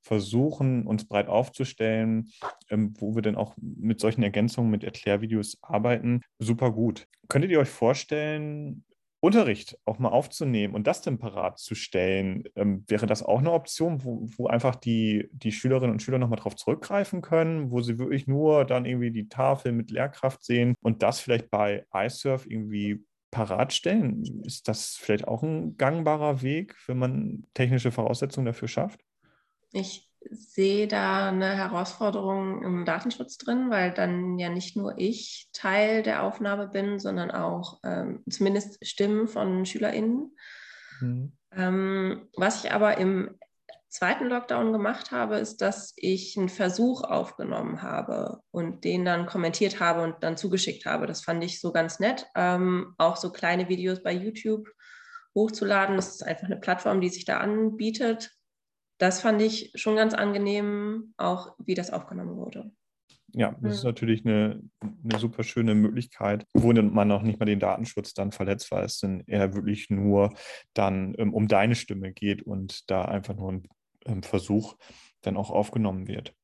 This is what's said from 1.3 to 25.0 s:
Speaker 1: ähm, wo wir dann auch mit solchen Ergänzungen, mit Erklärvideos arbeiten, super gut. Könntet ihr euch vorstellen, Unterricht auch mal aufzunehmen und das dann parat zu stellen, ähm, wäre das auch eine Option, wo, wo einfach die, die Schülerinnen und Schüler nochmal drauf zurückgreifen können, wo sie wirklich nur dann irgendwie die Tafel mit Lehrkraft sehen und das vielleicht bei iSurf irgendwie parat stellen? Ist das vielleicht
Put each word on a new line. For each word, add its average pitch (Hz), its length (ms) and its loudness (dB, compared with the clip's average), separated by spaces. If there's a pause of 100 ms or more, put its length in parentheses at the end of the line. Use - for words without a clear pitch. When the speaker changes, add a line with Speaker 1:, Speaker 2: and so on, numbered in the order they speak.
Speaker 1:
ähm, 107 300 2
wo 107 160 -2
wir 110 80 0
dann 107 120 0
auch 101 220 -4
mit - 420 -4
solchen 110 220 2
Ergänzungen, 110 480 2
mit 104 140 0
Erklärvideos 104 800 -2
arbeiten, 120 580 0 (160)
super 117 340 2
gut. 113 360 0 (220)
Könntet 160 200 2
ihr 160 100 6
euch 139 100 4
vorstellen, 151 1160 -2 (360)
Unterricht 170 640 4
auch - 140 -2
mal 123 100 2
aufzunehmen 120 680 2
und 104 120 0
das 165 140 0
dann 123 180 -2
parat 98 400 -4
zu - 160 -8
stellen, 95 680 0 (120)
ähm, 101 320 0
wäre 107 180 2
das 107 180 0
auch 113 160 4
eine 160 120 4
Option, 160 520 0
wo, 117 240 -6 (100)
wo 123 100 -2
einfach 120 280 2
die, 110 560 0
die - 200 -4
Schülerinnen 127 400 2
und 113 100 -2
Schüler 131 160 0
nochmal 117 220 0
drauf - 160 -6
zurückgreifen 180 680 -2
können, 160 500 2
wo 123 100 2
sie 117 180 -2
wirklich 139 280 -2
nur 147 380 6
dann 123 200 2
irgendwie 120 260 0
die 107 180 -6
Tafel 131 440 0
mit 117 180 -2
Lehrkraft 131 520 -2
sehen 120 380 4
und 113 220 2
das 117 160 2
vielleicht 117 320 0
bei 104 420 0
iSurf 131 560 -2
irgendwie 104 560 -4 (260)
parat 110 420 2
stellen? 160 500 2 (200)
Ist - 240 -6
das - 320 -2
vielleicht - 280 0